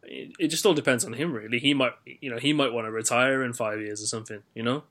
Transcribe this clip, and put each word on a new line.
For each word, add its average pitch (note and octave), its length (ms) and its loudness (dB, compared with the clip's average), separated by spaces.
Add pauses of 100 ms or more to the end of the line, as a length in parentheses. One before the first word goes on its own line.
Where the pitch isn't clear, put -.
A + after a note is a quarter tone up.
it, C3 360 -14
it D#3+ 80 0
just D#3 180 0
all G3 80 8
depends C#3 320 2
on A2+ 80 -10
him, D3 200 -4
really. A2 260 -4
He C#3 140 6
might, B2+ 180 2 (140)
you - 240 -12
know, A#2 100 -6
he C#3 140 2
might C#3 200 2
wanna A2+ 160 -4
retire B2+ 540 2
in B2 100 -2
five G#2+ 280 -2
years G#2+ 200 -8
or G#2+ 60 -4
something, A2 360 -8 (120)
you A2+ 80 -6
know? C3 280 0